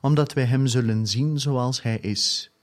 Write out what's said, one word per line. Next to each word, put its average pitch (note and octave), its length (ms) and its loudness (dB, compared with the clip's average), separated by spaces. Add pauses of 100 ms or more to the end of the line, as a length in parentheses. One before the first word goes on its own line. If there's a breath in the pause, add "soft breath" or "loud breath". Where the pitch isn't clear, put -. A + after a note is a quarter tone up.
omdat D3 320 2
wij C3+ 120 2
hem C3+ 220 2
zullen A2+ 400 0
zien C#3+ 320 -2
zoals C3 420 -2
hij A2+ 180 -2
is. - 520 -4 (120)